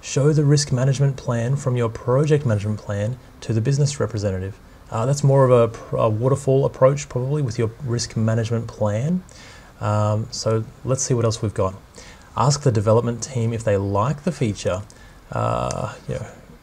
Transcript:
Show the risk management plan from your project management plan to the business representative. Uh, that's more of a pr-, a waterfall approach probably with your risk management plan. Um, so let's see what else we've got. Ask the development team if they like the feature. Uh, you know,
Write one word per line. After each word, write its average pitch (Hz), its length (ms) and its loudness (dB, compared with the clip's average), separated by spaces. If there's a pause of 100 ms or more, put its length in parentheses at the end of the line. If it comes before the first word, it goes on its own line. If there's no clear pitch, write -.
Show 147 320 2
the 147 100 4
risk 143 280 4
management 131 440 2
plan 123 400 -2
from 131 220 -2
your 120 100 2
project 139 580 2
management 107 340 0
plan 104 380 -4 (240)
to - 120 -4
the 110 80 2
business 139 380 0
representative. 98 580 -4 (320)
Uh, 113 160 -2
that's 143 180 0
more 139 220 6
of 127 60 6
a 117 180 6
pr-, - 280 -10
a 120 120 2
waterfall 131 560 0
approach 139 420 2
probably 135 340 -4
with 117 160 -4
your 113 140 0 (140)
risk 120 320 -4
management 113 500 0
plan. 123 560 -2 (560)
Um, 107 520 0
so 113 340 -2 (180)
let's 131 200 -2
see - 100 0
what 117 100 2
else 113 180 0
we've 104 120 -2
got. 95 220 -2 (600)
Ask 131 280 2
the 127 100 4
development 110 500 2
team 117 300 -2
if 113 100 -6
they 104 140 2
like 101 460 -2
the 170 100 -2
feature. 101 480 -2 (500)
Uh, 58 640 -4 (140)
you 65 60 -4
know, - 120 -8 (360)